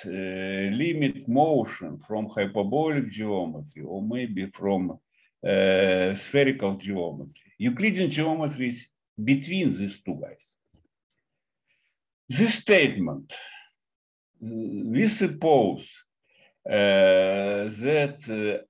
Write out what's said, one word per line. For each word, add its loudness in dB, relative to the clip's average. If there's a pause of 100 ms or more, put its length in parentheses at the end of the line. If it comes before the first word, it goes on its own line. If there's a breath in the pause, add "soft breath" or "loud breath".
uh, -4
limit -2
motion 0
from -6
hyperbolic -2
geometry -6
or -8
maybe -4
from, -2 (460)
uh, 4
spherical 0
geometry. -8
Euclidean 0
geometry -2
is -8 (320)
between 0
these -6
two -8
guys. -16 (1800)
This 2
statement, 2 (1080 loud breath)
we -2
suppose, 2 (840 soft breath)
uh, 0 (1120)
that, 2 (520)